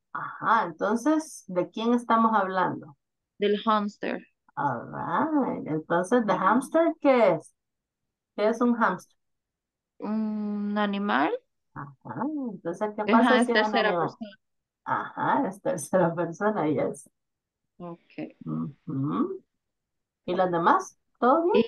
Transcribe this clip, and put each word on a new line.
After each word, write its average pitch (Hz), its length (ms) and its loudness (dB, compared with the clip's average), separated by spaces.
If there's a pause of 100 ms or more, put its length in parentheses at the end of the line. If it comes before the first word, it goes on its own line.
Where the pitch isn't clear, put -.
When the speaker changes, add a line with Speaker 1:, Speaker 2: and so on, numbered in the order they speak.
(140)
Speaker 1:
Ajá, 185 520 -2
entonces, 233 800 -2
¿de 180 220 -2
quién 226 240 0
estamos 226 400 2
hablando? 185 640 -2 (400)
Speaker 2:
Del 208 260 0
hamster. 208 640 -2 (300)
Speaker 1:
All 123 360 -4
right. 240 760 -2
Entonces, 175 580 0
¿the 202 80 2
Speaker 2:
Ujú. 180 60 0
Speaker 1:
hamster 269 600 2
qué 240 360 6
es? - 180 -10 (840)
¿Qué 208 140 2
es 226 100 0
un 240 160 4
hamster? 196 400 -2 (840)
Speaker 2:
¿Un 208 800 -4
animal? 208 520 0 (440)
Speaker 1:
Ajá, 143 480 -12 (280)
entonces, 180 440 -6
¿qué 214 80 -4
Speaker 2:
Ajá, 202 80 0
Speaker 1:
pasa 240 300 6
Speaker 2:
es 247 40 2
Speaker 1:
si 240 60 0
es 226 60 2
un 214 60 4
Speaker 2:
tercera 214 260 0
Speaker 1:
animal? 170 200 -2
Speaker 2:
persona. 208 220 -16 (540)
Speaker 1:
Ajá, 180 640 -2
es 190 140 -10
tercera 165 540 0
persona, 170 520 -2
yes. - 400 -2 (720)
Speaker 2:
Ok. 170 580 -14 (100)
Speaker 1:
Ujú. 160 960 -6 (840)
¿Y 180 100 -4
las 185 160 2
demás? 196 460 0 (220)
¿Todo 285 320 4
bien? 466 160 4